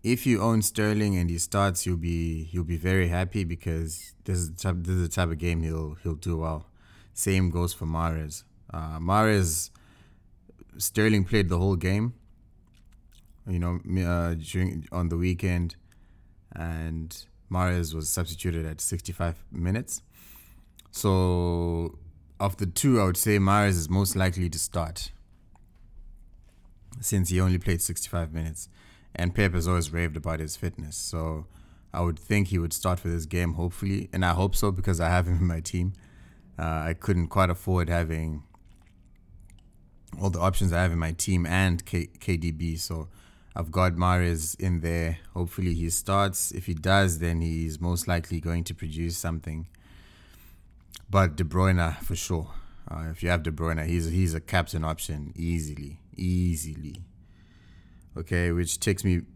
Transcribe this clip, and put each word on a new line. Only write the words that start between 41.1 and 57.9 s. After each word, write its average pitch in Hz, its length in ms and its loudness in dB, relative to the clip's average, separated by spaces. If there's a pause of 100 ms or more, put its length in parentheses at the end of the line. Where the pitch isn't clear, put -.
team 87 360 0
and 90 400 2
K-, 85 220 -2 (100)
K 90 180 0
D 82 140 -2
B, 80 240 -4
so 82 340 -8 (460)
I've 80 160 -4
got 90 220 4
Mahrez 87 680 2
in 87 220 0
there. 82 360 0 (160)
Hopefully 90 400 -2
he 82 160 0
starts. 98 640 0
If - 160 -8
he 87 80 -2
does, 92 420 4
then 82 240 0
he's 82 400 -2
most 87 260 0
likely 85 320 -2
going 85 260 -2
to - 100 -8
produce 82 420 -6
something. 80 500 -6 (1400)
But 95 260 4
De 90 80 -2
Bruyne, 87 600 2
for 87 120 -2
sure. - 360 -4 (380)
Uh, 80 200 -8
if 80 140 -6
you 87 60 2
have 85 120 2
De 80 100 -2
Bruyne, 80 360 -2
he's, 82 240 0
he's 85 240 2
a 80 40 -2
captain 82 440 -2
option 78 520 -6
easily, 76 640 -4 (160)
easily. 85 880 -2 (1120)